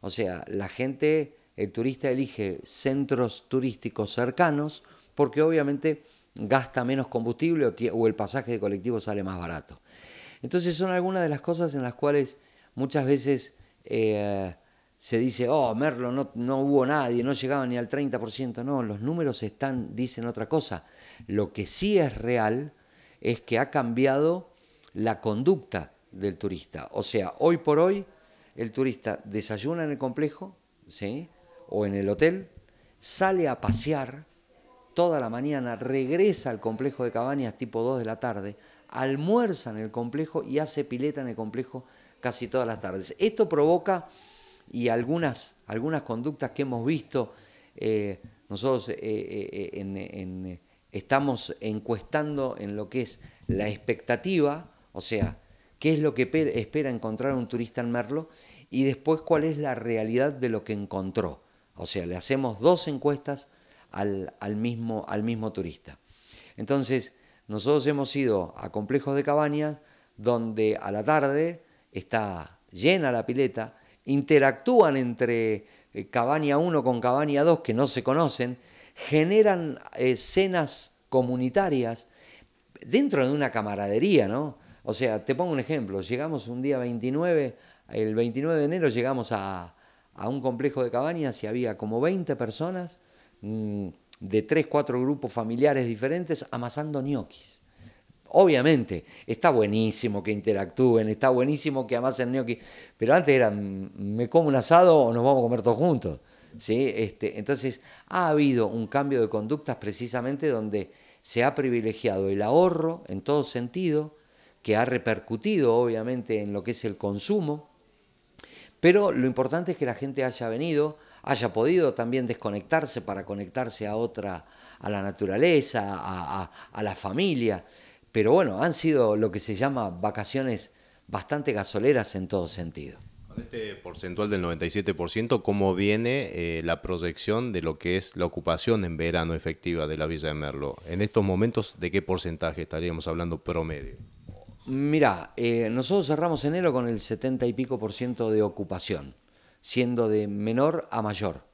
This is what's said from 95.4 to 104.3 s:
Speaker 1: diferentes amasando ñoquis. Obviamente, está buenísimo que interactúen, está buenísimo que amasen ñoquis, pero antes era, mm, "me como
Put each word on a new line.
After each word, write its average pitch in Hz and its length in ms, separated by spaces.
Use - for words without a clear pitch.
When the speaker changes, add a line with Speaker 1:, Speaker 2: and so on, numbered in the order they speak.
Speaker 1:
diferentes 139 640
amasando 139 500
ñoquis. - 600
Obviamente, 143 720
está 151 240
buenísimo 107 720
que 107 80
interactúen, 107 760
está 107 220
buenísimo 135 580
que 120 80
amasen 127 380
ñoquis, 120 240
pero 113 160
antes 147 220
era, 117 160
mm, 98 440
"me 107 320
como 165 220